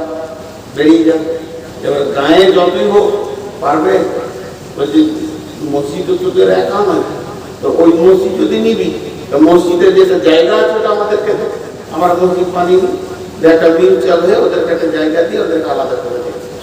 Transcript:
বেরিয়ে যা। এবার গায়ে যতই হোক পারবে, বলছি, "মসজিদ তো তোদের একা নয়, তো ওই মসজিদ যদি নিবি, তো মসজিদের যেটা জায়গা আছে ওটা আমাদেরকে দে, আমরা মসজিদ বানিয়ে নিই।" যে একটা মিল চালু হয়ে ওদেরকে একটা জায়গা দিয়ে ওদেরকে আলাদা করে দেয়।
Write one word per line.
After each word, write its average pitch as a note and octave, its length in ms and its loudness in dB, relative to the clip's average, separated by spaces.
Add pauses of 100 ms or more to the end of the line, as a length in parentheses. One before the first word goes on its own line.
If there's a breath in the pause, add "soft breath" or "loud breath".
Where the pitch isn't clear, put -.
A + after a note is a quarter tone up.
(760)
বেরিয়ে D#3+ 280 4
যা। D#3+ 100 2 (680)
এবার C#3 200 -2
গায়ে E3+ 480 4
যতই F#3+ 380 2
হোক - 460 0 (260)
পারবে, D#3+ 380 2 (800)
বলছি, D#3 520 0 (420)
"মসজিদ C#3+ 360 -4
তো F3+ 160 0
তোদের - 260 2
একা - 300 0
নয়, - 240 0 (580)
তো - 160 -2
ওই E3 100 6
মসজিদ F#3 540 4
যদি A3 180 0
নিবি, G#3 520 -2 (200)
তো C#3+ 80 2
মসজিদের F3 560 4
যেটা F3+ 240 4
জায়গা D#3+ 360 4
আছে - 200 2
ওটা - 140 0
আমাদেরকে - 440 -2
দে, - 160 -4 (420)
আমরা E3+ 220 0
মসজিদ F3+ 400 0
বানিয়ে F3+ 280 2
নিই।" - 160 -2 (440)
যে D#3+ 60 4
একটা E3 200 4
মিল F3 400 4
চালু E3+ 140 2
হয়ে - 160 2
ওদেরকে E3 360 0
একটা E3 140 -2
জায়গা D#3 340 0
দিয়ে - 200 -2
ওদেরকে D#3+ 300 -2
আলাদা C3 240 -4
করে A#2+ 240 -6
দেয়। - 140 -10 (300)